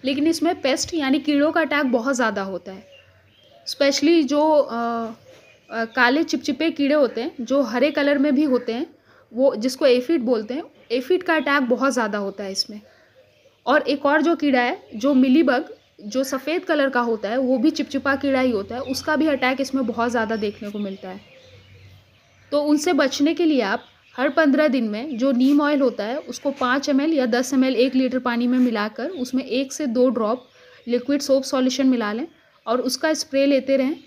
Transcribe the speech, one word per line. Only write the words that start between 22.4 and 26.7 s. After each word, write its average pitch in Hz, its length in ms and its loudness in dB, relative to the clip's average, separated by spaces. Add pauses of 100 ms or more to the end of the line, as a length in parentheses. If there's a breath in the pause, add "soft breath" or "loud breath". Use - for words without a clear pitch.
तो 294 120 0
उनसे 294 300 2
बचने 285 400 2
के 349 120 0
लिए 285 160 2
आप 208 240 -2 (320)
हर 262 120 0
पन्द्रह 302 380 4
दिन 240 200 0
में 233 300 -8
जो 269 140 2
नीम 269 300 4
ऑयल 294 200 2
होता 233 220 0
है, 240 140 -4
उसको - 340 -6
पाँच 269 380 -2